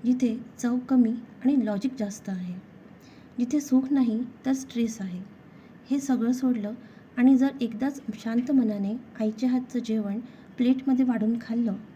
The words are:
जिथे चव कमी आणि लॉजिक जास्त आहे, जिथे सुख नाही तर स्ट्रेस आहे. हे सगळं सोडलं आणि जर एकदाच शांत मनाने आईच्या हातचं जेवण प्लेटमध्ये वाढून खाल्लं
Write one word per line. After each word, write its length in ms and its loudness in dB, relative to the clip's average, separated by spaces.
जिथे 340 0
चव 200 -2
कमी 340 4
आणि 540 0
लॉजिक 340 -2
जास्त 300 -6
आहे, 240 -8
जिथे 200 0
सुख 220 2
नाही 320 2
तर 80 0
स्ट्रेस 480 -4
आहे. 200 -8
हे 80 0
सगळं 320 0
सोडलं 420 0
आणि 200 8
जर 100 4
एकदाच 400 -4
शांत 360 -2
मनाने 420 2
आईच्या 300 0
हातचं 300 -2
जेवण 400 -4
प्लेटमध्ये 480 2
वाढून 360 0
खाल्लं 340 -2